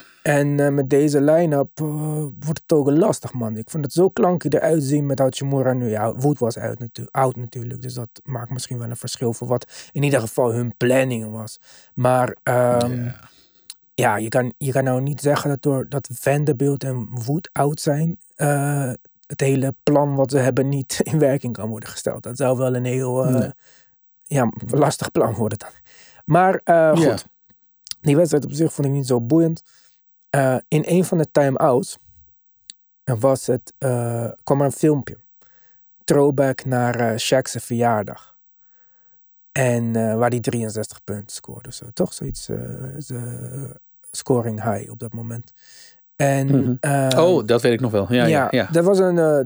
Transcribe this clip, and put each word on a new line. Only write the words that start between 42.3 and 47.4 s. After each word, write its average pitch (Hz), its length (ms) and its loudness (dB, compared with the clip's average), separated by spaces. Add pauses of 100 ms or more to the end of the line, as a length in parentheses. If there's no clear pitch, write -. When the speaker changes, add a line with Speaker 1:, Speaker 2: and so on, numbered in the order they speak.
Speaker 1:
eh, - 80 -6 (420)
ze, 127 800 -12 (320)
scoring 113 520 -2 (100)
high 101 180 -8
op 117 80 -16
dat 117 140 -12
moment. 117 400 -12 (600)
En, 135 320 2
Speaker 2:
Mhm. 127 320 2
Speaker 1:
eh, 139 280 0 (100)
Speaker 2:
Oh, 160 280 4